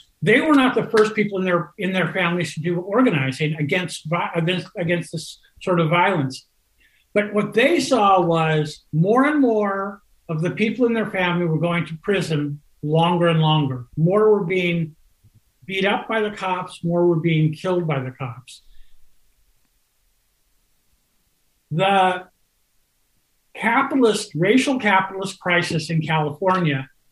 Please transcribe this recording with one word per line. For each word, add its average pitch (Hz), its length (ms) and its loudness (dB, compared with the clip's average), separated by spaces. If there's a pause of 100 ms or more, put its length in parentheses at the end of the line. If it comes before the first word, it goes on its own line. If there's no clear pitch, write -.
(200)
they 214 200 4
were 311 140 2
not 254 200 4
the 214 160 -2
first 214 240 4
people 208 240 -2
in 185 60 -2
their, 175 340 -2
in 185 140 -4
their 175 200 -2
families 175 420 -2
to 156 60 -8
do 175 200 -2
organizing 175 760 0
against 165 520 -4
vi-, 165 280 -2
against, 175 320 -2 (100)
against 175 360 -4
this - 260 -12 (220)
sort 180 180 0
of 156 120 2
violence. 175 560 0 (680)
But 208 180 0
what 208 220 -2
they 285 240 4
saw 202 420 4
was 160 600 0 (100)
more 208 340 4
and 302 140 0
more 208 640 0 (260)
of 160 120 -4
the 170 120 -2
people 226 340 0
in 233 80 0
their 220 160 -2
family 175 360 0
were 160 120 -2
going 170 280 -2
to 160 120 -12
prison 156 600 -2 (220)
longer 170 460 2
and 160 120 2
longer. 147 460 0 (100)
More 202 340 4
were 202 140 2
being 170 520 -2 (720)
beat 190 180 -4
up 240 240 0
by 220 120 -2
the 208 100 -2
cops, 185 520 -6
more 175 240 2
were 165 140 2
being 156 320 2
killed 180 340 -4
by 143 140 -2
the 127 120 -10
cops. - 500 -14 (3000)
The 185 580 2 (1300)
capitalist, 240 800 0
racial 247 440 2
capitalist 190 600 0
crisis 175 520 -2
in 160 100 0
California, 156 880 -2 (240)